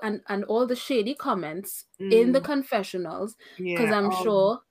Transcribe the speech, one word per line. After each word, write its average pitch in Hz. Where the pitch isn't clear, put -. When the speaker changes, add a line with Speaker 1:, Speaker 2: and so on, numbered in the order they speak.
Speaker 1:
and, 214
and 202
all 233
the 247
shady 247
comments 185
in 233
the 269
Speaker 2:
Mm. -
Speaker 1:
confessionals, 202
'cause 214
Speaker 2:
Yeah, -
Speaker 1:
I'm 202
Speaker 2:
um, -
Speaker 1:
sure 196